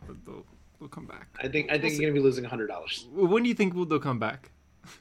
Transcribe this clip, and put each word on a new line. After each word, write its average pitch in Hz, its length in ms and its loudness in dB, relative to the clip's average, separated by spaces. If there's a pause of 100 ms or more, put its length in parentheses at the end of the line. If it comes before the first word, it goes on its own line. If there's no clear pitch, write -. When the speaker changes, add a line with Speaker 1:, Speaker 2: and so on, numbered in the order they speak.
Speaker 1:
but - 180 -14
they'll, - 220 -16 (340)
they'll 151 80 -14
come - 160 -14
back. - 240 -18 (100)
Speaker 2:
I 131 100 -4
think, 139 220 -2
I 147 40 2
think 147 80 0
Speaker 1:
We'll - 0 -
Speaker 2:
you're 151 160 0
Speaker 1:
see. 147 80 0
Speaker 2:
gonna 147 80 2
be 143 60 4
losing 127 260 4
a - 20 -10
hundred 113 200 -4
dollars. 87 420 -10
Speaker 1:
W-, 175 180 4
when 220 140 4
do 240 80 2
you 233 40 2
think 185 200 2
we'll, 180 100 0
they'll 156 140 2
come 131 200 -2
back? 120 320 -6 (500)